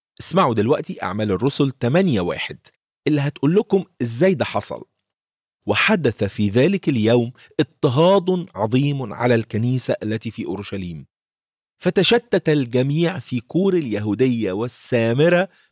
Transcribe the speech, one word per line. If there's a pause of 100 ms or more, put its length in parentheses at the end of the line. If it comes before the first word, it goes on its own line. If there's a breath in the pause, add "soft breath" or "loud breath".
(200)
اسمعوا
دلوقتي
أعمال
الرسل
تمانية
واحد، (480)
اللي
هتقول
لكم (180)
إزاي
ده
حصل. (840)
"وحدث
في
ذلك
اليوم (280 soft breath)
اضطهاد
عظيم
على
الكنيسة
التي
في
أورشليم، (760)
فتشتت
الجميع
في
كور
اليهودية
والسامرة (240 soft breath)